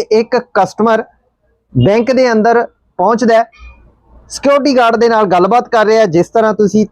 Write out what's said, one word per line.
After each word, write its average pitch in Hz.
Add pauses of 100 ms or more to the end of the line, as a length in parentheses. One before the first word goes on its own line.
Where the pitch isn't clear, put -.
(120)
ਇੱਕ 226 (160)
ਕਸਟਮਰ 220 (800)
ਬੈਂਕ 226
ਦੇ 254
ਅੰਦਰ 226 (300)
ਪਹੁੰਚਦਾ 220
ਹੈ, 233 (880)
ਸਿਕਿਉਰਿਟੀ 277
ਗਾਰਡ 233
ਦੇ 233
ਨਾਲ 214
ਗੱਲਬਾਤ 196
ਕਰ 220
ਰਿਹਾ, 220
ਜਿਸ 170
ਤਰ੍ਹਾਂ 220
ਤੁਸੀਂ 208